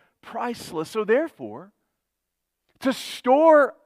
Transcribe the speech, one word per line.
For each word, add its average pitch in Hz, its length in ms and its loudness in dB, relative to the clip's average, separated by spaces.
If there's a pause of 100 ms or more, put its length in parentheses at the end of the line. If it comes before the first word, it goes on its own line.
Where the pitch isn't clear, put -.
(220)
priceless. - 680 -10
So 220 140 -4
therefore, 190 680 -4 (1080)
to 262 140 -2
store 294 800 2 (100)